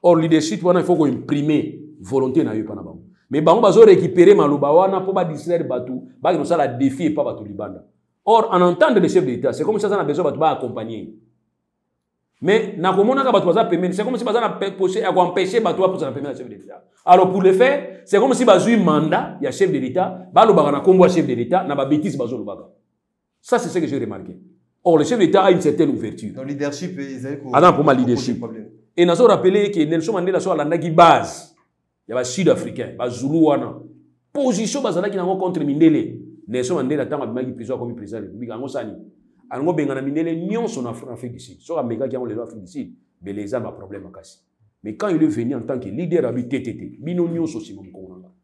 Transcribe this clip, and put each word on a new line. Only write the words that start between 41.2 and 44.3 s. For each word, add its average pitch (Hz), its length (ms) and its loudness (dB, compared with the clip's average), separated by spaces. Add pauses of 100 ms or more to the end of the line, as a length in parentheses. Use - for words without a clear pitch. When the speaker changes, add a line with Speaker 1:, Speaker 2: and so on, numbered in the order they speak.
Speaker 1:
du - 60 -18
Sud. - 220 -20
So 165 160 -8
ameka 120 320 -6
ki 127 80 -8
ango 123 80 -8
lelo 113 180 -8
Afrique 110 200 -18
du 87 40 -20
Sud. - 260 -14 (280)
Mais 95 100 -14
les 101 160 -10
gens 117 160 -6
ont 98 40 -10
un 85 40 -12
problème 95 420 -18
kasi. - 260 -20 (440)